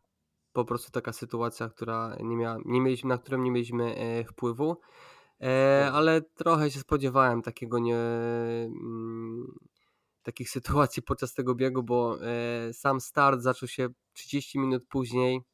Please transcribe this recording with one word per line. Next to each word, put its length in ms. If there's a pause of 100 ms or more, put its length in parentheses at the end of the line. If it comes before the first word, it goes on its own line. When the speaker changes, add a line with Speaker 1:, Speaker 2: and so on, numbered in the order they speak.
(540)
Speaker 1:
po 120
prostu 260
taka 220
sytuacja, 560
która 500
nie 160
miała, 300
nie 160
mieliśmy, 280
na 80
którą 200
nie 140
mieliśmy, 440
e, 280
wpływu. 540 (640)
E, 360
Speaker 2:
Mhm. 180
Speaker 1:
ale 260
trochę 500
się 80
spodziewałem 600
takiego 380
nie, 180 (680)
mm, 920 (680)
takich 260
sytuacji 540
podczas 300
tego 220
biegu, 280
bo, 380
e, 520
sam 280
start 400
zaczął 280
się 180 (260)
trzydzieści 460
minut 300
później 520 (120)